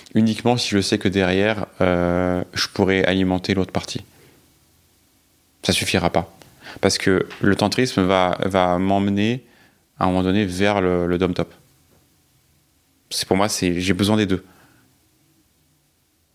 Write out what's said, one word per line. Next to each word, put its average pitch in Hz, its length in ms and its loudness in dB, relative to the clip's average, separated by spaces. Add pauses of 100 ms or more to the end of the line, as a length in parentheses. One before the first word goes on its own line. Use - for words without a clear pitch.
(140)
Uniquement 113 420 2
si - 140 -4
je 101 100 2
sais 104 180 0
que 104 100 -2
derrière, 98 580 0 (140)
euh, 90 640 2 (120)
je - 140 -6
pourrais 95 360 2
alimenter 95 500 0
l'autre 92 180 -2
partie. - 300 -6 (1600)
Ça - 100 0
suffira 87 380 -2
pas. - 220 -4 (480)
Parce - 180 0
que 95 280 0 (140)
le 98 160 2
tantrisme 110 460 0
va, 92 420 2
va 92 340 0
m'emmener 101 640 -2 (540)
à 95 60 0
un - 40 2
moment 92 140 0
donné 95 220 2
vers 98 360 0
le, 90 260 0
le 87 120 -2
dom 90 160 0
top. - 180 -4 (1600)
C'est, - 160 -8
pour 95 100 0
moi, 101 120 2
c'est, 90 320 -2
j'ai 92 140 -2
besoin 104 220 2
des 107 100 0
deux. 92 180 -4 (1900)